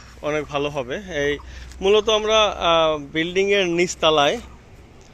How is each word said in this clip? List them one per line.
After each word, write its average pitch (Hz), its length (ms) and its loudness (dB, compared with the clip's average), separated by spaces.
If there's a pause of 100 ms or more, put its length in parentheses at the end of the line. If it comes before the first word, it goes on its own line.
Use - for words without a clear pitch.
(220)
অনেক 151 240 -2
ভালো 143 240 -2
হবে। 139 260 -6
এই 147 420 -4 (440)
মূলত 208 280 4
আমরা, 214 340 2
আহ, 165 540 2
বিল্ডিংয়ের 180 720 0
নিচতলায় 170 720 2 (760)